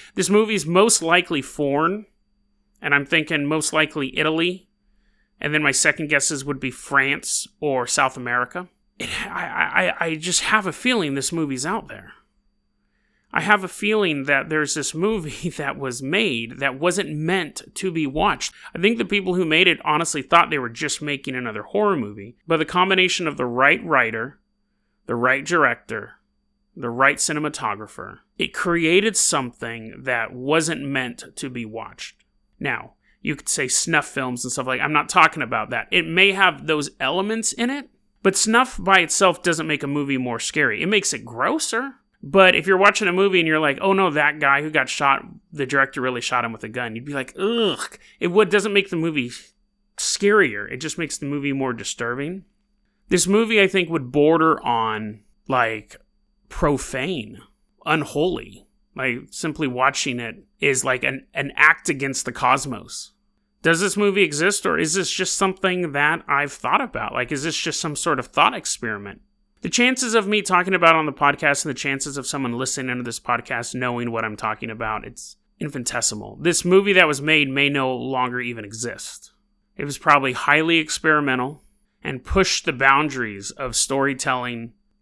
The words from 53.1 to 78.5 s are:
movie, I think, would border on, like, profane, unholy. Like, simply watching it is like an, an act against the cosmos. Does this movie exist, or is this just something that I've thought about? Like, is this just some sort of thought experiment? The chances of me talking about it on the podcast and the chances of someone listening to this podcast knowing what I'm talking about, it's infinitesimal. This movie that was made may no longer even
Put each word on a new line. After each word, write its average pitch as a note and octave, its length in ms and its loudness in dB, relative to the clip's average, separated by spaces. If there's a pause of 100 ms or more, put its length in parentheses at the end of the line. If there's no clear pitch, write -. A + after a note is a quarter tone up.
movie, G#3+ 340 4
I F#3+ 60 6
think, F#3+ 240 0
would C3+ 220 -4
border D#3 520 4
on, A2 600 -2 (240)
like, A2+ 480 0 (520)
profane, C3+ 920 -4 (440)
unholy. D3+ 840 -4 (260)
Like, C3 360 -4
simply D#3 360 -4
watching B2+ 540 0
it A2+ 240 -12 (160)
is C3 240 2
like B2+ 180 0
an, C3 320 -4
an C#3 220 -4
act D#3 320 4
against C#3 360 -2
the B2+ 60 -6
cosmos. B2+ 840 -2 (500)
Does E3 180 2
this F#3+ 160 0
movie G3+ 260 2
exist, E3 420 0
or E3 140 0
is D#3+ 160 0
this F#3 160 -2
just - 240 -4
something F#3 560 -2
that D3 380 0
I've C#3+ 240 0
thought D3+ 280 -2
about? A2+ 340 -6
Like, B2+ 180 -4
is C#3 100 -4
this D#3 140 -4
just - 240 -4
some D3+ 160 -6
sort D3 240 0
of A#2+ 60 -6
thought G3+ 280 4
experiment? G#2 680 -8 (400)
The F3 80 -6
chances B3 440 0
of G#3+ 120 4
me G#3 160 2
talking F#3 320 2
about E3 220 6
it - 20 4
on D#3 80 0
the C#3+ 60 -4
podcast C#3+ 520 2
and D#3 60 -4
the C3 80 -6
chances C3+ 380 -6
of C3 100 -8
someone B2 320 -4
listening B2+ 380 -4
to B2 80 -6
this A#2 160 -8
podcast A#2+ 560 -6
knowing A#2+ 340 -2
what A2+ 140 -4
I'm G#2+ 100 -6
talking A2 360 -6
about, A2 340 -6
it's - 320 -18 (240)
infinitesimal. A#2 800 -6
This D#3+ 240 0
movie G3 300 6
that F3+ 120 6
was C#3+ 160 -2
made D3+ 260 2
may C#3 200 2
no C3+ 260 0
longer B2 460 -4
even A#2 240 -8